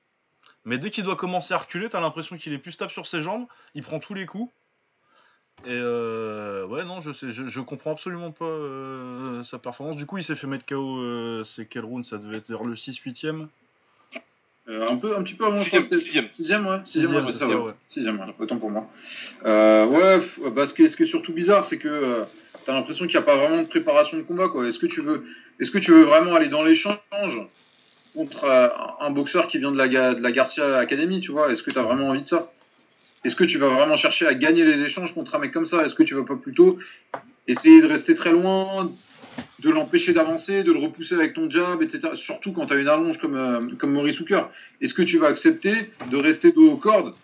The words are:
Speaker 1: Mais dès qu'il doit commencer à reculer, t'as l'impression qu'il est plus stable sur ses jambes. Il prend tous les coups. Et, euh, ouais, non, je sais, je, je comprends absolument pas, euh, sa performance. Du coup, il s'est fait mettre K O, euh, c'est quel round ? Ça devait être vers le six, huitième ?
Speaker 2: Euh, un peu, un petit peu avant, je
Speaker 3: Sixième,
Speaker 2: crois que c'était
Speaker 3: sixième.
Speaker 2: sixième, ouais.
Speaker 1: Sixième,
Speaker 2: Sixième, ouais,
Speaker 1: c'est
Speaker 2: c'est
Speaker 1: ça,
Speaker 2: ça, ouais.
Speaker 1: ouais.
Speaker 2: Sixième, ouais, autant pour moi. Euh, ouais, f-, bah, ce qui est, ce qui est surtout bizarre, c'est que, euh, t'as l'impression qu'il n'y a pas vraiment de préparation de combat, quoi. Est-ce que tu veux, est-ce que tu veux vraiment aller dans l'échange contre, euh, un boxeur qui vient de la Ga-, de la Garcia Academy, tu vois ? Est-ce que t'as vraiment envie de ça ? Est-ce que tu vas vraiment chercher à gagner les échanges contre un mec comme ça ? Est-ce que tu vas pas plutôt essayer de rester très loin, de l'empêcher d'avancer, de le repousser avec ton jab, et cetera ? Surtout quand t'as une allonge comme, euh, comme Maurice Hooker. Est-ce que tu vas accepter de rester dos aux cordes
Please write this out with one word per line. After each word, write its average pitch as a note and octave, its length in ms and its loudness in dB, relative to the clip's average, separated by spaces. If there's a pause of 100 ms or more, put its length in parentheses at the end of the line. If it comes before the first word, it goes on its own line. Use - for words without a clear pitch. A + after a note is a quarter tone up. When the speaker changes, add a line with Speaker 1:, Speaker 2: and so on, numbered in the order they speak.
(640)
Speaker 1:
Mais A#2+ 140 -6
dès F#3 120 -8
qu'il G#3 140 -8
doit F#3 100 -4
commencer F3+ 400 -6
à E3 40 0
reculer, G3+ 300 -10
t'as F#3+ 120 -8
l'impression D#3+ 360 -8
qu'il D#3 160 -12
est C#3+ 60 -10
plus F3 140 -18
stable - 180 -12
sur - 160 -14
ses E3 160 -8
jambes. G#3+ 240 -8 (280)
Il C#3+ 100 -14
prend D#3 160 -10
tous G3+ 140 -16
les F#3+ 120 -10
coups. A3+ 260 -12 (1120)
Et, B2 60 -18
euh, A2+ 960 -6
ouais, C#3 180 -10
non, F3+ 160 -14
je D3+ 120 -12
sais, B2+ 180 -14
je, B2 160 -12
je B2 140 -12
comprends D3 320 -10
absolument E3+ 400 -12
pas, E3 120 -12
euh, C3 1000 -10
sa B2+ 160 -16
performance. C#3+ 360 -12
Du D3 100 -12
coup, F#3+ 120 -10
il E3+ 60 -8
s'est D#3 100 -8
fait C#3 140 -12
mettre C3+ 180 -10
K - 60 -10
O, C3+ 260 -6
euh, A#2 460 -8
c'est A2 220 -16
quel A2+ 180 -12
round ? A#2+ 200 -10
Ça A2 140 -12
devait G#2+ 200 -12
être G#2+ 100 -20
vers A2 160 -10
le A#2 100 -6
six, B2 240 -14
huitième ? D#3 500 -10 (1200)
Speaker 2:
Euh, A2+ 220 -4
un B2+ 60 -2
peu, G#3 200 -4
un F#3+ 60 -4
petit - 120 -10
peu A3 120 -4
avant, G#3 120 0
je G3 40 0
Speaker 3:
Sixième, F3+ 220 2
Speaker 2:
crois - 60 -8
que F3+ 60 -2
c'était E3 80 0
Speaker 3:
sixième. B2+ 280 -4
Speaker 2:
sixième, G3 340 -2
ouais. F#3+ 180 -4
Speaker 1:
Sixième, D#4 200 -2
Speaker 2:
Sixième, D3 100 0
ouais, D3 80 0
Speaker 1:
c'est A#2+ 100 -4
Speaker 2:
c'est A#2 60 -8
Speaker 1:
ça, C3+ 100 -2
Speaker 2:
ça, G#2+ 80 0
ouais. A#2+ 120 -2
Speaker 1:
ouais. G#2+ 60 -14 (140)
Speaker 2:
Sixième, G#2+ 320 -6
ouais, G2+ 180 -14
autant A2 200 -6
pour G#2+ 120 -8
moi. G#2+ 200 -8 (540)
Euh, G#2+ 420 6
ouais, F3+ 320 6
f-, C#3 340 -6
bah, C#3 140 0
ce - 80 -8
qui D#3+ 80 6
est, D#3 60 8
ce - 80 -4
qui E3 80 4
est - 20 -2
surtout E3 260 -4
bizarre, F3 320 2
c'est - 140 -8
que, D3+ 100 -6
euh, B2+ 360 -2 (400)
t'as C3+ 100 -4
l'impression D#3 320 -4
qu'il D#3+ 80 -2
n'y - 80 4
a - 40 -2
pas C#3+ 100 6
vraiment D#3+ 260 2
de - 60 -4
préparation D#3 480 2
de D#3 60 -6
combat, F3+ 260 -2
quoi. B2 180 -2
Est-ce A#2 140 -6
que E3+ 60 -2
tu E3 140 -4
veux, D3 240 -4 (360)
est-ce - 100 -4
que G3+ 80 0
tu F3+ 140 4
veux D#3+ 100 12
vraiment D#3+ 320 6
aller D#3 140 4
dans D4+ 160 -2
l'échange G3+ 340 2 (1160)
contre, - 300 -8
euh, C3 240 6 (320)
un D3 100 -4
boxeur C#3+ 360 0
qui D#3 120 -6
vient C#3 140 -4
de C3+ 60 -2
la C3 100 2
Ga-, B2+ 260 2
de A#2 60 -8
la A#2+ 120 -2
Garcia C3+ 460 0
Academy, E3 420 -2
tu - 100 -10
vois ? D3 200 0
Est-ce A2+ 120 -4
que - 80 -8
t'as C3 120 -2
vraiment C3+ 280 0
envie C3+ 120 -2
de - 60 -14
ça ? - 240 -2 (720)
Est-ce A#2 100 0
que F#3 100 0
tu D#3 140 0
vas C#3 100 4
vraiment C#3+ 280 4
chercher - 320 0
à C3+ 60 4
gagner D#3+ 300 4
les D3+ 180 4
échanges E3 300 -6
contre D3+ 220 -10
un D3 40 0
mec C#3 140 -6
comme E3 140 -4
ça ? E3 180 0
Est-ce C3 100 -4
que D#3 100 6
tu C#3 100 -6
vas C#3 80 -2
pas C3 140 -6
plutôt F3 420 4 (720)
essayer D#4+ 340 10
de D#4 60 4
rester D4 260 2
très - 160 -2
loin, F#3+ 600 0 (680)
de D3 120 0
l'empêcher D#3+ 420 0
d'avancer, E3 500 0
de E3+ 80 2
le D#3 80 4
repousser D#3+ 380 -6
avec D#3 180 0
ton D#3 160 -4
jab, F3 320 0
et C#3 60 -2
cetera ? D3+ 260 -6
Surtout - 380 -10
quand D#3+ 140 -6
t'as C#3 120 0
une C#3 80 0
allonge D#3+ 320 0
comme, C#3+ 160 -4
euh, B2 320 -2 (140)
comme C#3+ 100 -2
Maurice C#3+ 300 0
Hooker. F3 220 0 (380)
Est-ce C3 140 -4
que F#3 80 2
tu E3+ 160 2
vas D#3+ 80 4
accepter E3+ 640 0 (180)
de B2 80 -4
rester D#3+ 360 4
dos D#4 180 10
aux C#3 60 -2
cordes G3 480 2